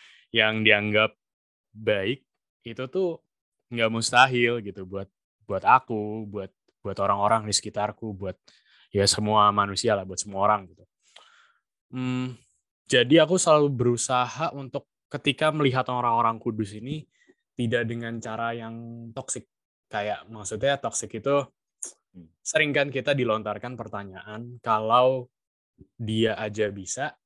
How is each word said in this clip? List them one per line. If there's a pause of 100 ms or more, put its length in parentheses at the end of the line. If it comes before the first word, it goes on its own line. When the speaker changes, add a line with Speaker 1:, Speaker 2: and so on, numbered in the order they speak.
(300)
Speaker 1:
yang
dianggap (600)
baik, (440)
itu
tuh (480)
nggak
mustahil
gitu
buat, (360)
buat
aku,
buat, (320)
buat
orang-orang
di
sekitarku,
buat (580)
ya
semua
manusia
lah,
buat
semua
orang
gitu. (1120)
Hmm, (520)
jadi
aku
selalu
berusaha
untuk (200)
ketika
melihat
orang-orang
kudus
ini (480)
tidak
dengan
cara
yang (400)
toksik. (400)
Kayak
maksudnya
toksik
itu (680)
Speaker 2:
Hmm.
Speaker 1:
sering
kan
kita
dilontarkan
pertanyaan,
"Kalau (720)
dia
aja
bisa, (140)